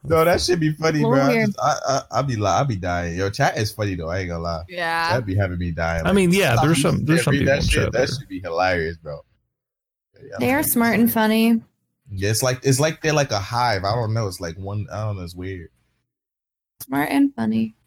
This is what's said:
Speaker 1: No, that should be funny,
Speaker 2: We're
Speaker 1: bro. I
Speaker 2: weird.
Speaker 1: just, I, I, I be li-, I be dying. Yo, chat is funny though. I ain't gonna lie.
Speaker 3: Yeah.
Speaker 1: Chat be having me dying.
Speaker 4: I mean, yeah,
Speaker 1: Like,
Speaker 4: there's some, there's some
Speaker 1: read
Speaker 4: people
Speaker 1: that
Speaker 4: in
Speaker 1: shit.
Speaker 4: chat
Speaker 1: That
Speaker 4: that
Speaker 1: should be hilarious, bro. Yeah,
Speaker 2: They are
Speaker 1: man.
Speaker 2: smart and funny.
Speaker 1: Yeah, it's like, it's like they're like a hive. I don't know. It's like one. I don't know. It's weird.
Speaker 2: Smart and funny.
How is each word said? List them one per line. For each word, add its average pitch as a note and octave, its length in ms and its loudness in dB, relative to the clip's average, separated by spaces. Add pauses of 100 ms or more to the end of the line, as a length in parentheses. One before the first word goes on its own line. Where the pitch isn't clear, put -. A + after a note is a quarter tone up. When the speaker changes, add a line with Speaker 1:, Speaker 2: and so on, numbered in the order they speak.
Speaker 1:
No, D#3+ 220 2
that F3+ 160 4
should F3+ 200 0
be D#3 120 2
funny, D#3 320 0
Speaker 2:
We're A#3 120 4
Speaker 1:
bro. C#4 80 4
I C4+ 40 4
Speaker 2:
weird. A3+ 200 2
Speaker 1:
just, G3 120 -4
I, C#3 180 2 (320)
I, G#2+ 100 -2
I - 20 0
be C3 140 -2
li-, G#2 100 0
I F#2+ 160 4
be B2+ 140 -2
dying. F2 420 -4
Yo, G2 100 0
chat D3 300 0
is G#2+ 120 -2
funny G#2 260 -4
though. D#2+ 120 -6
I F#2 120 -4
ain't F2+ 100 -6
gonna E2+ 120 -6
lie. E2+ 240 -4
Speaker 3:
Yeah. E3 440 -2
Speaker 1:
Chat A#2+ 160 -2
be F#2 80 -4
having F#2 240 0
me F2 140 -4
dying. E2 340 -2
Speaker 4:
I F#3 60 2
mean, F#3+ 200 4
yeah, F3 220 4
Speaker 1:
Like, A2+ 100 4
Speaker 4:
there's D3+ 160 2
some, C#3+ 240 0
there's E3 180 2
some C#3+ 100 2
Speaker 1:
read C#3 80 2
Speaker 4:
people C3+ 140 2
Speaker 1:
that - 100 0
Speaker 4:
in - 40 2
Speaker 1:
shit. D3 160 2
Speaker 4:
chat - 80 -2
Speaker 1:
That B2+ 140 2
Speaker 4:
that - 20 -4 (100)
Speaker 1:
should - 100 -12
be F#2 120 -10
hilarious, E2+ 560 0
bro. D2 240 -12 (960)
Yeah, - 220 -18
Speaker 2:
They A#3+ 140 0
are C4+ 40 2
Speaker 1:
man. D4+ 80 0
Speaker 2:
smart A#3 340 2
and A#3 140 4
funny. A3+ 480 2 (500)
Speaker 1:
Yeah, G2 200 -2
it's A2 120 0
like, B2+ 200 0
it's C3+ 180 2
like D#3 220 0
they're D#3 100 0
like C#3+ 180 0
a G#2+ 80 -2
hive. A2 460 -2
I G2+ 100 0
don't A2+ 200 -2
know. A2+ 120 -2
It's F#2 140 -8
like E2+ 160 -8
one. G2 340 -8
I G#2 140 -8
don't G#2 140 -6
know. F2+ 40 -10
It's E2+ 120 -12
weird. F2+ 340 -10 (1160)
Speaker 2:
Smart C4+ 280 -2
and C#4 240 2
funny. A3+ 400 -2 (120)